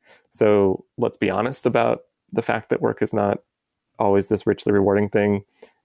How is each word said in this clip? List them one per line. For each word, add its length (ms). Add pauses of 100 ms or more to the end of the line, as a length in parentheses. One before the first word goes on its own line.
(320)
So 540 (120)
let's 200
be 120
honest 360
about 360 (300)
the 100
fact 280
that 120
work 200
is 120
not 260 (580)
always 300
this 200
richly 240
rewarding 380
thing, 340 (420)